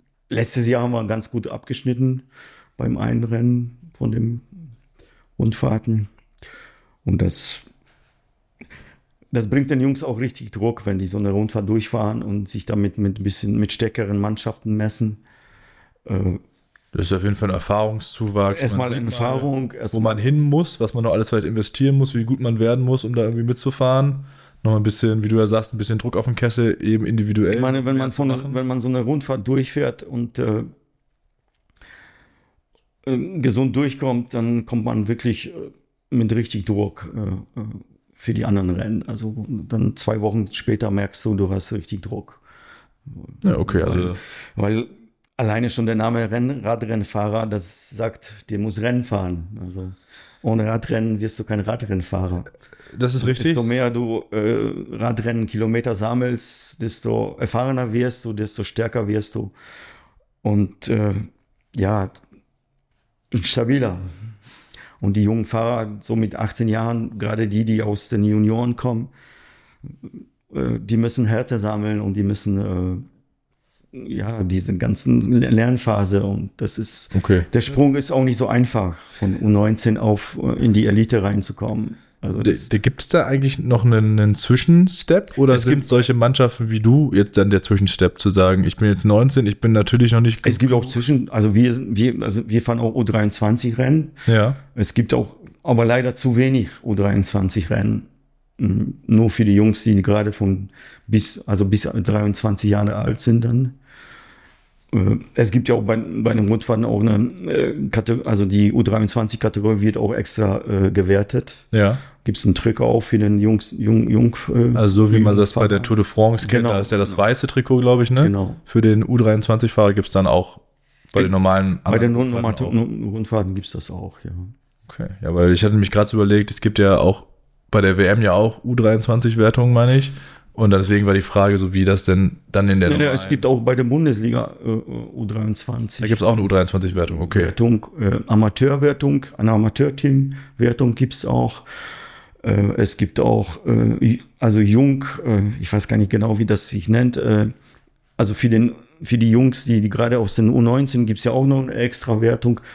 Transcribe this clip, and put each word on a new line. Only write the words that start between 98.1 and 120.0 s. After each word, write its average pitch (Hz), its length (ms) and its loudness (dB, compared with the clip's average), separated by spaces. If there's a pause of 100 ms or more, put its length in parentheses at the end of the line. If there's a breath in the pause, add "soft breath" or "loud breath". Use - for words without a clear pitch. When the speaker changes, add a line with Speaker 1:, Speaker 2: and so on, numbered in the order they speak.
Speaker 1:
Mm, 107 360 -2 (140)
nur 113 220 2
für 113 160 0
die 101 100 4
Jungs, 104 300 2
die 104 160 4
gerade 104 320 0
von 98 380 -2 (360 loud breath)
bis, 104 400 -2
also 101 200 2
bis 101 160 0
dreiundzwanzig 104 880 -2
Jahre 104 260 0
alt 110 240 -4
sind 117 240 2
dann. 123 300 0 (1200 soft breath)
Äh, 101 260 2 (160)
es 117 160 2
gibt 120 180 0
ja 120 60 4
auch 117 80 0
bei, 110 140 0
bei 110 360 -2
den 107 160 2
Rundfahrten 113 380 0
auch 113 140 0
eine, 113 520 0
äh, - 380 -2
Kate-, 117 340 -2
also 101 220 0
die 101 260 4
U 123 100 2
dreiundzwanzig 107 560 0
Kategorie 107 440 0
wird 107 160 0
auch 110 160 -2
extra, - 520 -2
äh, 95 240 2
gewertet. 98 680 0 (140)
Speaker 2:
Ja. 110 280 2 (260 loud breath)
Speaker 1:
Gibt's - 200 -2
einen 95 120 4
Trick - 240 0
auch 117 220 2
für 113 160 0
den 104 200 2
Jungs, 107 400 2
Jung-, 113 320 2
Jung-, 117 260 4 (160)
äh, 120 240 4
Speaker 2:
Also 107 300 4
so 104 60 4
wie 113 80 6
man 104 160 4
das 101 160 4
bei 117 160 2
der 101 100 2
Speaker 1:
Fahrer. 98 40 -8
Speaker 2:
Tour 113 140 0
de 104 80 4
France 110 440 2
kennt, 120 160 2
Speaker 1:
Genau. 117 100 0
Speaker 2:
da 98 60 0
ist 101 100 -4
ja 107 80 0
das 95 180 -2
weiße 107 300 2
Trikot, 127 320 0
glaub 123 220 4
ich, 120 100 2
ne? 127 140 4
Speaker 1:
Genau. 98 400 0
Speaker 2:
Für - 160 0
den 110 260 4
U 120 100 2
dreiundzwanzig 110 540 2
Fahrer 104 220 4
gibt's 98 180 -2